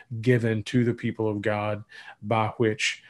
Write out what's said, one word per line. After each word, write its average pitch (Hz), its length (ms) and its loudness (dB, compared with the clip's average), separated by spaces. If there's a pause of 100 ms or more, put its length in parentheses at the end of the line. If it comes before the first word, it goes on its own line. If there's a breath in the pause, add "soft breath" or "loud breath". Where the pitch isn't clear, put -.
(200 loud breath)
given 113 440 2
to 127 180 2
the 117 120 2
people 113 340 -2
of 104 120 -2
God, 104 440 -2 (360 loud breath)
by 110 360 2
which - 540 0